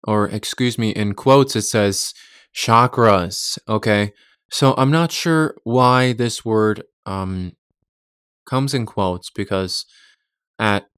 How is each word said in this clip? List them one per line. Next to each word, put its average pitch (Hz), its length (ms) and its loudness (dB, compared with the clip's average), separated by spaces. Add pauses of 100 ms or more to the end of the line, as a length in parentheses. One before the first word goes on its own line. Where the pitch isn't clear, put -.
or 104 240 0
excuse 117 480 -4
me, 110 140 -2
in 104 220 -4
quotes, 135 440 2
it 107 60 0
says 101 500 0 (420)
chakras, 113 1120 2
okay? 104 460 0 (360)
So 135 280 2
I'm 131 120 2
not 160 220 0
sure 160 440 0 (100)
why 127 480 2
this 117 320 -4
word, 107 380 0 (220)
um, 95 520 -8 (880)
comes 135 280 -2
in 120 120 -2
quotes, 92 440 -4
because 95 560 -6 (760)
at 104 280 0 (100)